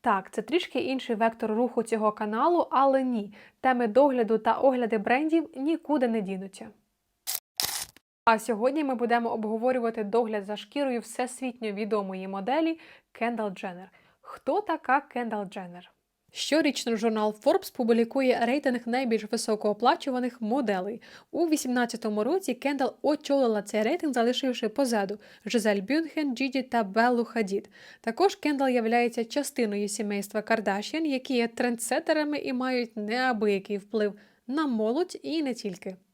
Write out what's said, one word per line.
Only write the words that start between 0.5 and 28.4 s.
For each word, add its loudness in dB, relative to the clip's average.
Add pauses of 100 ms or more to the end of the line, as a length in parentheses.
інший -4
вектор 0
руху 0
цього 0
каналу, 2
але 4
ні, -2 (260)
теми 2
догляду 4
та 2
огляди 2
брендів 2
нікуди 0
не 0
дінуться. -8 (1600)
А 6
сьогодні 0
ми 0
будемо 2
обговорювати 0
догляд 0
за -6
шкірою -2
всесвітньо -6
відомої -4
моделі -2 (340)
Кендал -4
Дженнер. -12 (300)
Хто -4
така 0
Кендал -6
Дженнер? -14 (400)
Щорічно 0
журнал 0
Forbes 2
публікує 2
рейтинг 0
найбільш 0
високооплачуваних 0
моделей. -2 (280)
У 0
вісімнадцятому 0
році 0
Кендал -2
очолила 2
цей -2
рейтинг, 0
залишивши 0
позаду 0 (260)
Жизель 2
Бюнхен, -2
Джіджі -2
та 0
Беллу 2
Хадід. -4 (300)
Також 2
Кендал 0